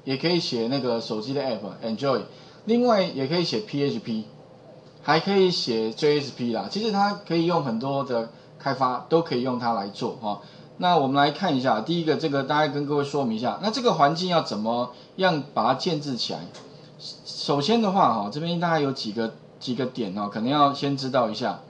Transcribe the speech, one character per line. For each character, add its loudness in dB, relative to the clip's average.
也 -2
可 -2
以 4
写 -2
那 0
个 0
手 -4
机 -6
的 -2
app，Android， -2
另 2
外 4
也 -2
可 0
以 2
写 -2
P -2
H 0
P， -4
还 4
可 0
以 6
写 -2
J 2
S -8
P -2
啦。 -4
其 -4
实 -2
它 2
可 0
以 2
用 2
很 -2
多 -2
的 -2
开 -2
发， 0
都 4
可 -2
以 0
用 -2
它 0
来 -2
做 -6
哈。 -4
那 4
我 4
们 2
来 4
看 0
一 2
下， 2
第 0
一 -2
个 2
这 -2
个 0
大 0
概 4
跟 -4
各 -2
位 2
说 -2
明 -2
一 -4
下， -2
那 0
这 -4
个 4
环 4
境 -2
要 2
怎 -6
么 -2
样 2
把 2
它 4
建 -2
置 -6
起 -6
来？ -8
首 -2
先 4
的 2
话 6
哈， -2
这 -6
边 -2
大 0
概 4
有 2
几 -6
个， -2
几 -4
个 -2
点 -6
哦， -4
可 -6
能 0
要 4
先 -2
知 -4
道 2
一 -6
下。 -4